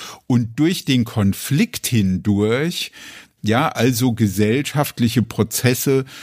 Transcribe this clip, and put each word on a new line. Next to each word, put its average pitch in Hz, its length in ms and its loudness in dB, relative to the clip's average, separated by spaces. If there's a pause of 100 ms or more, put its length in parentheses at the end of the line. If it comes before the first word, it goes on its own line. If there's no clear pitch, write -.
(260)
und 120 320 0
durch 170 260 0
den 127 200 2
Konflikt 113 800 -2
hindurch, 104 1040 0 (520)
ja, 117 260 2
also 120 460 0
gesellschaftliche 113 1080 0
Prozesse 131 840 0 (180)